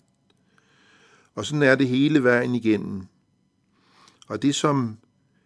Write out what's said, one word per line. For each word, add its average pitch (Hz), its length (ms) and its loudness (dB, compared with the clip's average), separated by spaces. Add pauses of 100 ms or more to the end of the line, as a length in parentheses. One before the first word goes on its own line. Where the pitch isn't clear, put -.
(1400)
Og 107 100 -8
sådan 147 180 -2
er 135 120 6
det 135 120 0
hele 139 360 2
vejen 123 320 2
igennem. 104 480 -2 (1200)
Og 110 140 -8
det, 139 140 0
som 131 420 -2 (480)